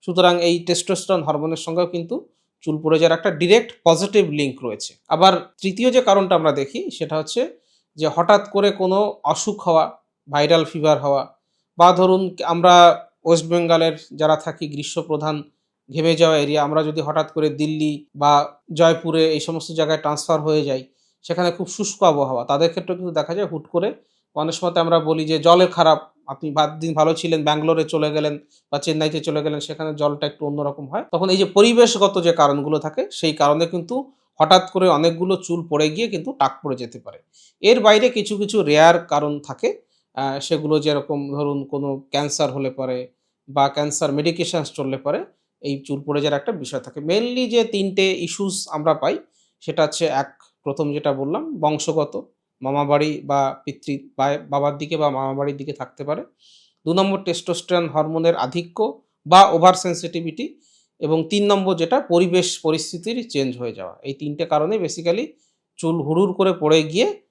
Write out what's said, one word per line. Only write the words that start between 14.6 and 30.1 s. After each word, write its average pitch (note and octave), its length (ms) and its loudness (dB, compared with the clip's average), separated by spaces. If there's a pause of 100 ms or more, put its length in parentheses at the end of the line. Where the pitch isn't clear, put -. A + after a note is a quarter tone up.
গ্রীষ্মপ্রধান D3+ 600 -6 (540)
ঘেমে D#3+ 320 0
যাওয়া D#3+ 220 6
এরিয়া, D3 200 0
আমরা D3+ 200 0
যদি D3+ 180 -4
হঠাৎ D3+ 340 -2
করে D#3 140 0
দিল্লি D3+ 440 -4 (220)
বা C#3+ 180 2 (400)
জয়পুরে D#3+ 500 2 (120)
এই D3 120 -4
সমস্ত D#3+ 220 -8 (100)
জায়গায় D#3 240 0
ট্রান্সফার D3+ 380 -2
হয়ে D3+ 220 0
যাই, C3+ 180 -4 (440)
সেখানে F3 260 -2
খুব F3 160 -8
শুষ্ক - 360 -8
আবহাওয়া, C#3 420 2
তাদের D3 240 2
ক্ষেত্রেও F3 300 -8
কিন্তু F3+ 200 -8
দেখা E3+ 180 -4
যায় G3+ 140 -4
হুট D#3 160 -10
করে, F3 220 -2 (460)
অনেক D#3 200 -4
সময়তে F3 240 -2
আমরা E3 200 2
বলি D#3+ 260 -2
যে D#3 140 -2
জলের F3 320 6
খারাপ D#3+ 280 4 (280)
আপনি C#3 200 -10 (100)
বাদ D3+ 120 2 (120)
দিন E3 180 -4
ভালো D#3 200 4
ছিলেন, E3 280 -2
ব্যাঙ্গালোরে D#3 360 0 (100)
চলে D3+ 220 0
গেলেন D3+ 180 -2 (380)
বা C#3+ 140 -4
চেন্নাইতে D#3 420 -2
চলে D3+ 180 -2
গেলেন, D3+ 220 -4
সেখানে D#3 240 -8 (100)
জলটা D3 300 -2